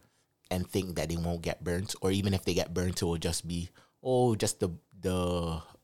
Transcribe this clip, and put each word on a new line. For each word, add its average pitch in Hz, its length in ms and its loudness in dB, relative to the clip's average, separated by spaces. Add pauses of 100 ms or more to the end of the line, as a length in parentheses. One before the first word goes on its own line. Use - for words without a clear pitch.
(520)
and 90 180 -2
think 92 280 -2
that 76 100 -2
they 82 100 -2
won't 85 240 -2
get 85 220 -4
burnt, 90 380 -2
or 95 100 4
even 98 220 4
if 92 100 0
they 90 100 0
get 87 200 0
burnt, 90 280 0
it 101 40 0
will 85 120 2
just 85 300 -2
be, 85 220 -4 (340)
oh, 127 320 4
just 104 240 0
the, 98 100 2 (300)
the, 87 640 0 (220)